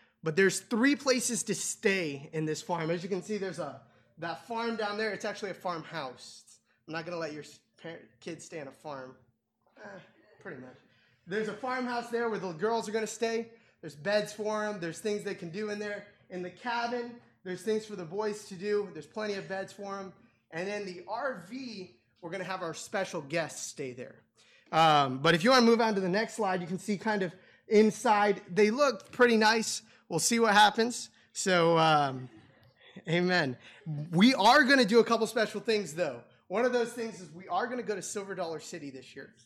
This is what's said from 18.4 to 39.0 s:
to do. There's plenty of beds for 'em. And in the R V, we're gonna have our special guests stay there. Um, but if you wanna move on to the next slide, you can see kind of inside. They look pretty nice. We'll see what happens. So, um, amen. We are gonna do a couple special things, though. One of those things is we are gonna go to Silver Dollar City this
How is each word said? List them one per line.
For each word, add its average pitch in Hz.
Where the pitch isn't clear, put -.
to 196
do. 202
There's 156
plenty 214
of 170
beds 190
for 196
'em. 190
And 175
in 208
the 180
R 226
V, 226
we're 170
gonna 185
have 180
our 165
special 185
guests 151
stay 131
there. -
Um, 147
but 165
if 165
you 240
wanna 247
move 233
on 226
to 196
the 185
next 214
slide, 190
you 175
can 180
see 202
kind 208
of 175
inside. 208
They 208
look 269
pretty 240
nice. 220
We'll 170
see 233
what 220
happens. 214
So, 170
um, 143
amen. 170
We 208
are 247
gonna 254
do 226
a 220
couple 226
special 214
things, 208
though. 147
One 214
of 247
those 233
things 226
is 156
we 175
are 196
gonna 240
go 202
to 185
Silver 196
Dollar 165
City 147
this 127